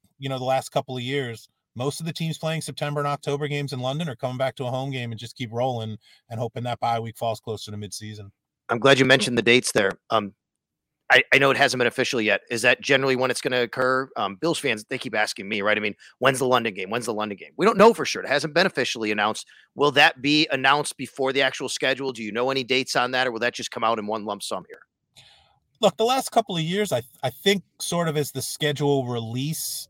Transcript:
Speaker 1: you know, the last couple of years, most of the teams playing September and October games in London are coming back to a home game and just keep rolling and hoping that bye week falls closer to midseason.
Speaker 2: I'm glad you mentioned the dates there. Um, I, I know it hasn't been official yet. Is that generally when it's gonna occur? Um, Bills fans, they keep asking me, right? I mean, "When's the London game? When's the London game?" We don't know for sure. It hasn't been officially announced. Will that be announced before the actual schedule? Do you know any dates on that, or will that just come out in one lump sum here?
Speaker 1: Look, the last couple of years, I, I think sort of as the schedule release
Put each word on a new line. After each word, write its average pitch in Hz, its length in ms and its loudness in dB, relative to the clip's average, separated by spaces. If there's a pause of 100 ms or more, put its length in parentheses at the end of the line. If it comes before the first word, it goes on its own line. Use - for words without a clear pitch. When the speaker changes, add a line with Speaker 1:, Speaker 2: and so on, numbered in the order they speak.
(180)
Speaker 1:
you 135 120 -8
know, 131 100 -4
the 127 60 -4
last 131 240 0
couple 131 280 -4
of 123 60 -6
years, 127 440 -6 (280)
most 135 240 -4
of 165 80 -8
the 160 60 -6
teams 160 260 -6
playing 160 220 -4
September 147 400 -6
and 143 60 -2
October 143 400 -4
games 143 240 -4
in 131 80 -6
London 143 300 -4
are - 60 -8
coming 127 220 -6
back 131 180 -2
to 131 100 -8
a 120 60 -4
home 131 180 -4
game 123 220 -6
and 107 80 -10
just 117 160 -14
keep 117 160 -8
rolling 117 480 -4 (300)
and 113 100 -8
hoping 117 240 -6
that 120 160 -4
bye 117 200 0
week 113 180 -10
falls 113 220 -2
closer 107 300 -10
to 104 80 -10
midseason. 104 540 -12 (380)
Speaker 2:
I'm 117 100 0
glad 135 180 8
you 135 80 6
mentioned 127 320 4
the 113 60 2
dates 120 300 4
there. 98 180 2 (180)
Um, 104 240 0 (800)
I, 127 200 8
I 135 60 6
know 135 140 6
it 123 60 2
hasn't 131 220 2
been 120 80 4
official 123 320 0
yet. 104 300 2
Is 117 140 -2
that 127 180 4
generally 135 340 2
when 127 140 0
it's 127 120 -4
gonna 123 200 0
occur? 131 560 -2
Um, 98 200 -4
Bills 156 200 -2
fans, 110 280 -4
they 131 120 -8
keep 110 160 -8
asking 107 340 -2
me, 104 140 -4
right? 104 160 2
I - 20 -2
mean, 104 140 -4 (240)
"When's 131 220 2
the 135 80 2
London 117 260 2
game? 92 160 -10
When's 117 160 -4
the 117 80 -4
London 107 240 -4
game?" 78 200 -18
We 160 80 2
don't 226 120 4
know 220 160 10
for 139 120 -4
sure. - 180 -6
It - 40 -10
hasn't 147 280 0
been 175 100 4
officially 113 460 -2
announced. 107 340 0 (300)
Will 143 160 4
that 143 300 6
be 151 300 2
announced 139 460 2
before 131 340 -4
the 139 120 2
actual 131 260 -2
schedule? 139 420 -2
Do 113 120 -10
you 104 80 -8
know 120 180 0
any 135 140 -2
dates 131 320 0
on 123 160 0
that, 127 160 2
or 123 40 -2
will 113 100 -6
that 120 120 0
just - 160 -8
come 117 140 -6
out 113 160 2
in 104 80 -6
one 107 180 -4
lump 101 160 -6
sum 95 260 -8
here? - 120 -18 (1040)
Speaker 1:
Look, 202 160 2
the 220 80 2
last 254 260 0
couple 214 240 0
of 165 80 0
years, 185 300 -2
I, 123 100 -2 (180)
I 127 80 -2
think 196 340 0 (160)
sort 170 280 -2
of 147 80 -2
as 151 160 -2
the 131 100 -6
schedule 143 640 0
release 123 840 -6